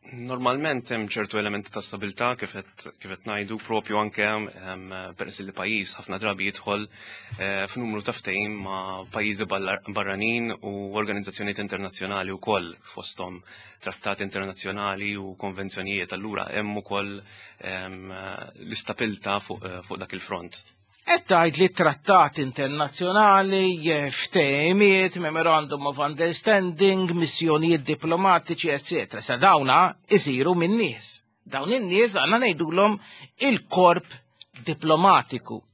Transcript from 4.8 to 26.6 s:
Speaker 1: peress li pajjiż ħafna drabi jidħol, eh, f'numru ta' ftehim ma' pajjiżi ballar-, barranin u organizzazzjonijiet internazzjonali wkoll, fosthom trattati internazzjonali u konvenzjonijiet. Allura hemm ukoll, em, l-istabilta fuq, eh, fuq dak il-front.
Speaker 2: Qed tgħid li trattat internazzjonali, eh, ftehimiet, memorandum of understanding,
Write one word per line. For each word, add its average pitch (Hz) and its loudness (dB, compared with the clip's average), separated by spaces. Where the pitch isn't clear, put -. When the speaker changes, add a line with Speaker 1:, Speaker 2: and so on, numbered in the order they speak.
Speaker 1:
peress 98 -12
li 95 -12
pajjiż 98 -4
ħafna - -10
drabi 98 -2
jidħol, 104 -4
eh, 98 -4
f'numru 110 -6
ta' 113 -4
ftehim 104 -4
ma' 95 -8
pajjiżi 104 -4
ballar-, 98 -4
barranin 107 -4
u 101 -10
organizzazzjonijiet 101 -4
internazzjonali 95 -6
wkoll, 95 -2
fosthom 90 -12
trattati 98 -6
internazzjonali 98 -6
u 95 -10
konvenzjonijiet. 95 -6
Allura 101 -6
hemm 104 -4
ukoll, 101 -6
em, 92 -12
l-istabilta 107 -4
fuq, 95 -10
eh, 90 -12
fuq 92 -10
dak 90 -12
il-front. 90 -10
Speaker 2:
Qed 349 2
tgħid 165 4
li 185 6
trattat 160 4
internazzjonali, 180 2
eh, 147 2
ftehimiet, 185 4
memorandum 156 2
of 139 -4
understanding, 180 2